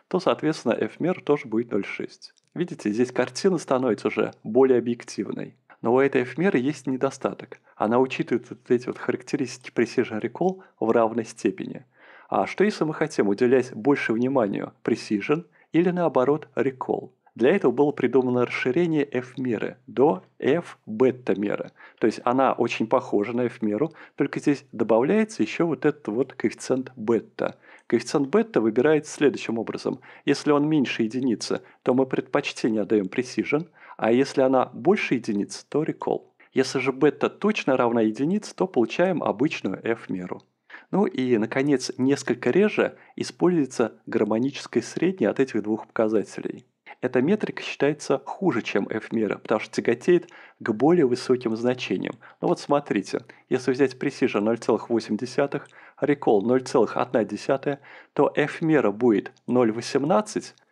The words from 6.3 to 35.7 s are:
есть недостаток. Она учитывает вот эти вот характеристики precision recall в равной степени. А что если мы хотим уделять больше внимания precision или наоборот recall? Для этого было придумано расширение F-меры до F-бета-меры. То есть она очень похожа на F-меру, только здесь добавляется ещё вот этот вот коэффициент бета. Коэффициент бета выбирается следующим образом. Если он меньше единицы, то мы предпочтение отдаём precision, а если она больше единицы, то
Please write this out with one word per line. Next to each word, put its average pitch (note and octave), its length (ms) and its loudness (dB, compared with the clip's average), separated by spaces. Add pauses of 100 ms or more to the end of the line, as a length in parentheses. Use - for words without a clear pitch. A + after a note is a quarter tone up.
есть C#3 280 -4
недостаток. - 720 -4 (160)
Она A2+ 240 2
учитывает C3 500 -2
вот - 220 -6
эти B2 160 0
вот - 100 -6
характеристики - 720 -6
precision A2 520 -2
recall F#3 400 -4 (180)
в A2 120 0
равной A2+ 340 2
степени. - 600 -6 (440)
А - 180 0
что - 160 0
если G#3 220 0
мы D#3 80 -2
хотим D3 340 0
уделять B2 460 2
больше B2 400 2
внимания A2+ 580 0 (140)
precision A#2+ 600 -2 (280)
или F3 160 4
наоборот D3+ 640 2
recall? - 560 -2 (240)
Для C3 180 4
этого F#3 180 2
было C#3+ 200 2
придумано B2 540 2
расширение D3+ 580 0
F-меры B2 720 -6 (100)
до C#3+ 380 2 (160)
F-бета-меры. A#2 1300 -2 (280)
То A#2+ 80 4
есть - 160 0
она B2 300 2
очень A#2 340 -2
похожа A2+ 480 0
на A#2+ 60 0
F-меру, A#2 500 -2 (240)
только C#3+ 240 -2
здесь C#3+ 320 0
добавляется C3 720 2
ещё - 220 -2
вот D#3+ 180 -4
этот D3+ 240 0
вот B2 260 -2
коэффициент B2+ 600 -4
бета. - 640 -2 (300)
Коэффициент C3+ 420 0
бета A3 320 2
выбирается B2+ 500 2
следующим A#2 480 0
образом. - 400 -6 (240)
Если D3 280 0
он D3 180 2
меньше C#3 340 2
единицы, A#2+ 580 -2 (200)
то B2+ 120 2
мы C3 120 4
предпочтение C3 800 -2
отдаём G2+ 240 2
precision, B2 600 -4 (280)
а A2 160 0
если C3+ 300 2
она C3 320 2
больше D#3 420 0
единицы, G#2 540 -4
то D3 140 -2